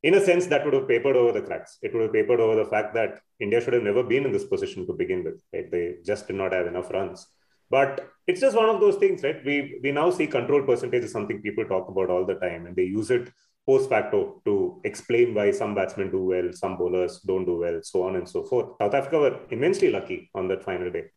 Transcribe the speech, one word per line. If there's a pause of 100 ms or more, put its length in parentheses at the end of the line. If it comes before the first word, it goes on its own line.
In
a
sense,
that
would
have
papered
over
the
cracks.
It
would
have
papered
over
the
fact
that (200)
India
should
have
never
been
in
this
position
to
begin
with, (100)
right?
They
just
did
not
have
enough
runs. (420)
But (160)
it's
just
one
of
those
things,
right?
We,
we
now
see
control
percentage
as
something
people
talk
about
all
the
time,
and
they
use
it (340)
post
facto
to
explain
why
some
batsmen
do
well,
some
bowlers
don't
do
well,
so
on
and
so
forth.
South
Africa
were (120)
immensely
lucky
on
that
final
day (120)